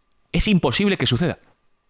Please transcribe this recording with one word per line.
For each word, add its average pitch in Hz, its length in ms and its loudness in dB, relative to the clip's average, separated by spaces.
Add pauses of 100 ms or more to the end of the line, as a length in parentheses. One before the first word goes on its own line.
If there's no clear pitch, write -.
(320)
"Es - 140 0
imposible 196 520 0
que 123 80 -2
suceda". 123 320 -2 (520)